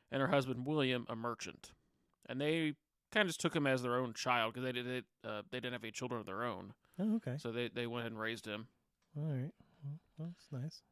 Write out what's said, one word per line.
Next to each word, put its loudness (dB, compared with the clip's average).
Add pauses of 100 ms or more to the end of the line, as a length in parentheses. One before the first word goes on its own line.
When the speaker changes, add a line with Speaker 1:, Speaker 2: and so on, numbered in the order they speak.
(120)
Speaker 1:
and 2
her 4
husband, 2
William, 2
a -4
merchant. -6 (560)
And -4
they 2 (380)
kinda 4
just -2
took 2
him 4
as 6
their 2
own 0
child 4
'cause -4
they 0
did, -4
they, -6
uh, -6
they -4
didn't -4
have -8
any -8
children -4
of -6
their -4
own. -4 (260)
Speaker 2:
Oh, 2
okay. -2
Speaker 1:
So -2
they, 0
they -2
went -2
ahead -2
and -6
raised -2
him. -4 (480)
Speaker 2:
All -2
right. 0 (680)
Well, -6
that's -16
nice. -6 (100)